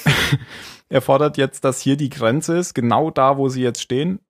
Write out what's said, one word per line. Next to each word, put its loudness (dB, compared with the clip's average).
<laughs> -8
er 2
fordert 2
jetzt, -2
dass 0
hier 2
die -2
Grenze 0
ist, -4
genau 2
da, 4
wo 0
sie -4
jetzt -2
stehen, -4